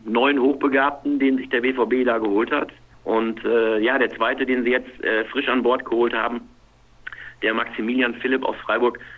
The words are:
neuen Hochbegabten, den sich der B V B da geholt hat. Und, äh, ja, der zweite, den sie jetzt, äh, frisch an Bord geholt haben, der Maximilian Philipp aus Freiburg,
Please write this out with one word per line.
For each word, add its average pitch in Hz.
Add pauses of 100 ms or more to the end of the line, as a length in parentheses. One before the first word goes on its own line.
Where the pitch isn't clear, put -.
neuen 123
Hochbegabten, 139
den 131
sich 117
der 123
B 131
V 123
B 127
da 117
geholt 110
hat. 147 (340)
Und, 113
äh, 110
ja, 123
der 120
zweite, 131
den 127
sie 120
jetzt, 127
äh, 110
frisch 135
an 123
Bord 123
geholt 117
haben, 117 (1000)
der 110
Maximilian 117
Philipp 131
aus -
Freiburg, 120 (180)